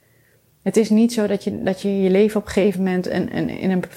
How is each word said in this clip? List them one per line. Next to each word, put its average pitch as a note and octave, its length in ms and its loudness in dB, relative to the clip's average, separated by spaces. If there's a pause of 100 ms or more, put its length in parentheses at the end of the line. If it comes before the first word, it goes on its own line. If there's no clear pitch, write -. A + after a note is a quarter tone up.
(600)
Het G3 160 -2
is A3 120 2
niet A3+ 240 4
zo G#3 140 0
dat G3 160 -4
je, G3+ 200 -6
dat F#3+ 180 -4
je G3 200 -2
je F#3+ 80 4
leven G#3 300 4
op G3+ 60 -6
een - 60 -14
gegeven F#3+ 320 0
moment F3+ 260 -2
een, - 280 -4
een, D#3+ 120 -2
in - 220 -4
een, F3+ 120 0 (140)